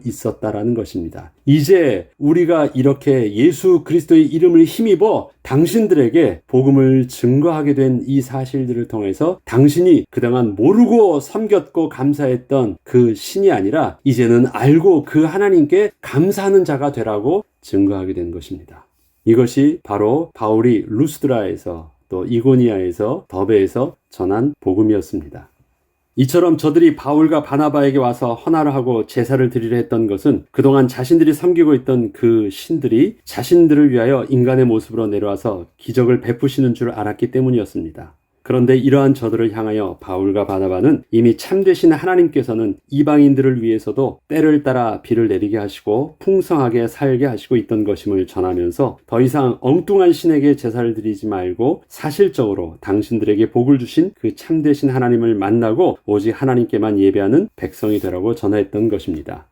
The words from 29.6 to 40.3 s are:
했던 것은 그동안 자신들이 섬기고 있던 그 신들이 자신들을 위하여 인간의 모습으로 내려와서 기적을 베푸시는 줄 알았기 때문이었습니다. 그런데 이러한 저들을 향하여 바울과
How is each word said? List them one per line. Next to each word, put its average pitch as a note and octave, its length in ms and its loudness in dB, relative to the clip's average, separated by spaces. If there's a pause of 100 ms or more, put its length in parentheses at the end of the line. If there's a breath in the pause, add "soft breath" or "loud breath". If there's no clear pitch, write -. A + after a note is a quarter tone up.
했던 A#2 280 -2
것은 G#2+ 460 -2
그동안 C3+ 380 2
자신들이 D#3 440 2
섬기고 E3 420 2
있던 B2 360 -2
그 A2+ 380 0
신들이 C3+ 760 -2
자신들을 D3+ 680 2
위하여 B2 360 0
인간의 B2+ 380 2
모습으로 A2 420 -2
내려와서 G2+ 600 -6 (100)
기적을 B2 420 0
베푸시는 B2+ 540 -2
줄 A#2+ 160 -6
알았기 G#2+ 420 -6
때문이었습니다. G2 840 -4 (340)
그런데 B2+ 260 2
이러한 C3+ 380 4
저들을 A2+ 380 -2
향하여 G#2+ 480 -6
바울과 G2 480 -4